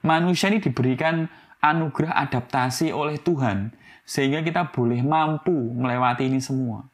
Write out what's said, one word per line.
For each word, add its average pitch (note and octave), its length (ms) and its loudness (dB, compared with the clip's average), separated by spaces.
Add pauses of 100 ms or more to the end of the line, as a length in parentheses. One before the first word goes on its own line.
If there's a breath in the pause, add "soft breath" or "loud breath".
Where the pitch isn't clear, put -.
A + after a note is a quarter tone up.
Manusia E3 480 2
ini G#3+ 100 2
diberikan D#3+ 680 0 (320 loud breath)
anugerah D#3+ 640 0
adaptasi C3 680 -2
oleh D3 300 -4
Tuhan, A#2 500 0 (320 loud breath)
sehingga C#3+ 380 0
kita E3 320 -2
boleh A#2+ 320 0
mampu D#3 480 2
melewati B2 760 0
ini C3 140 2
semua. B2+ 540 -4